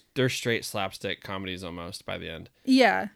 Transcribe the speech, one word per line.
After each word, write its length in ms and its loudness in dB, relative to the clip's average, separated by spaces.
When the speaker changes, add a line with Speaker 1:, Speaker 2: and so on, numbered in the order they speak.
Speaker 1:
they're 160 4
straight 340 0
slapstick 580 -4
comedies 400 -6
almost 440 -10
by 100 -6
the 140 -8
end. 180 -12
Speaker 2:
Yeah. 520 4